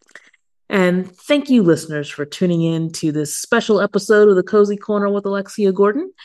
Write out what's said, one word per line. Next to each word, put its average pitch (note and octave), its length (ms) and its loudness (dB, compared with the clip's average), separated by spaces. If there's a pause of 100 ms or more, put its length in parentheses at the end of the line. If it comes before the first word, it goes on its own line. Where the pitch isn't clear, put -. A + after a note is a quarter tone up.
(680)
And F#3 420 0
thank C#4+ 380 -2
you, B3 140 4
listeners, D3+ 440 0
for - 180 -8
tuning E3+ 360 -2
in E3 320 -2
to D#3+ 180 -4
this D3+ 240 -6
special A3 460 -2
episode G#3 480 2
of G3 60 6
the F3+ 80 2
Cozy G#3 340 2
Corner G3+ 320 -2
with G3+ 160 -4
Alexia G3 460 -2
Gordon. G#3+ 420 0 (120)